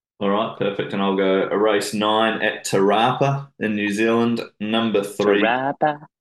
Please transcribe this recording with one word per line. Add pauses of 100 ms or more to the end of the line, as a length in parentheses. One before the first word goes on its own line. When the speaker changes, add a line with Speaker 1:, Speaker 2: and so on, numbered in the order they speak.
(180)
Speaker 1:
All
right,
perfect.
And
I'll
go
a
race
nine
at
Te
Rapa (120)
in
New
Zealand, (180)
number
three,
Speaker 2:
Te
Rapa. (140)